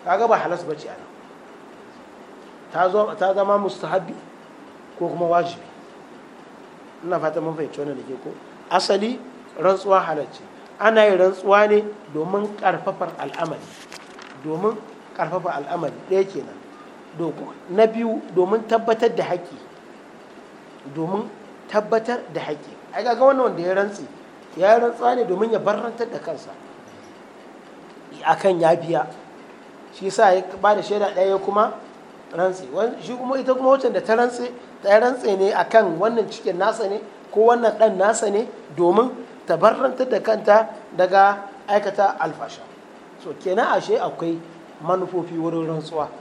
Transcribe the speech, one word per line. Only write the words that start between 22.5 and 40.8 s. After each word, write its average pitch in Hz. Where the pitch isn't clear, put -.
Ai 202
kaga 240
wannan 269
wanda 170
ya 180
rantse, 196
ya 196
yi 233
rantsuwa 240
ne 233
domin 190
ya 196
barrantar 214
da 156
kansa -
a 156
kan 185
ya 165
biya. 160
Shi 185
yasa 190
ya 190
ba 208
da 190
shaida 202
ɗaya 190
ya 190
kuma 208
rantse. 170
Wan-, 220
shi 202
kuma, 254
ita 254
kuma 262
wacce 269
da 185
ta 220
rantse, 240
ta 202
rantse 254
ne 196
a 180
kan 190
wannan 220
cikin 180
nasa 214
ne, 208
ko 208
wannan 233
ɗan 214
nasa 208
ne, 214
domin 180
ta 165
barrantar 254
da 214
kanta 214